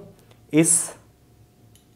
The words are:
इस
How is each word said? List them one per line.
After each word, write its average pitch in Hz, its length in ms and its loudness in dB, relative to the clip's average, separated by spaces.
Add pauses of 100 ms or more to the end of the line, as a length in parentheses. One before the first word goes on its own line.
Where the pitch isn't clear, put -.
(520)
इस 160 260 2 (1160)